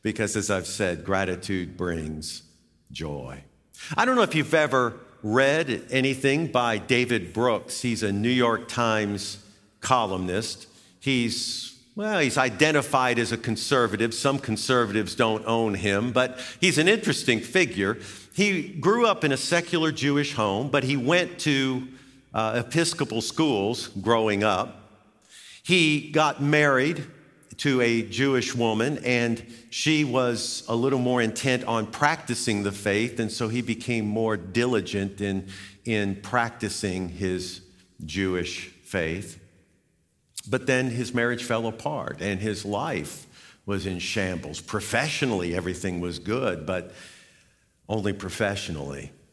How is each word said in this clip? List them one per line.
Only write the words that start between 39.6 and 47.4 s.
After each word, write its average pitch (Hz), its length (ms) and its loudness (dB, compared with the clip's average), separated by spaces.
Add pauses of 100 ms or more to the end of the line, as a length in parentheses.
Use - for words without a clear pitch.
But 127 180 -2
then 127 240 2
his 120 240 -4
marriage 120 300 0
fell 117 240 0
apart, 113 520 -6
and 95 200 -2
his 104 240 -4
life 101 600 -6 (400)
was 98 200 -2
in 90 140 -4
shambles. 90 600 -4
Professionally, 113 920 -2
everything 90 460 -4
was 87 180 -6
good, 98 480 -4
but 92 260 -6 (960)